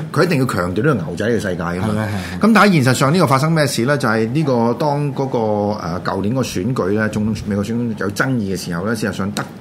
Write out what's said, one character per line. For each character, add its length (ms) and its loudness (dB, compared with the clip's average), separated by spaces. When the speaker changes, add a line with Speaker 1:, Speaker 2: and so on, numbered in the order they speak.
Speaker 1:
佢 100 2
一 40 4
定 120 2
要 60 2
強 300 -2
調 20 -
呢 60 0
個 100 4
牛 240 -4
仔 80 -2
嘅 80 0
世 220 -2
界 80 -4
㗎 180 -4
嘛。 80 0
Speaker 2:
係 80 0
啊， 100 -2
係 80 -4
啊。 260 -6
Speaker 1:
咁 120 4
但 20 6
係 180 6
現 120 4
實 120 4
上 160 2
呢 60 4
個 80 6
發 120 4
生 120 2
咩 160 4
事 180 -2
咧？ 120 2
就 100 0
係 240 2
呢 120 0
個， 320 2
當 400 -2
嗰 120 -2
個， 120 -2
誒， 640 0
舊 180 -2
年 140 -2
個 60 0
選 320 -2
舉 160 0
咧， 200 0
總， 260 -2
美 100 -2
國 100 0
選 80 -4
舉 260 -2
有 120 -2
爭 180 -2
議 240 -2
嘅 40 -2
時 200 -8
候 80 -4
咧， 100 -2
事 120 -4
實 40 0
上 200 -4
德 120 -6